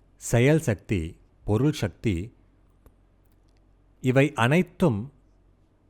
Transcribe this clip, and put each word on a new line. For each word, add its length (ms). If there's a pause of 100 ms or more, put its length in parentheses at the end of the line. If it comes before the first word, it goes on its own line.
(200)
செயல் 420
சக்தி, 360 (460)
பொருள் 320
சக்தி, 380 (1900)
இவை 220 (120)
அனைத்தும் 600 (920)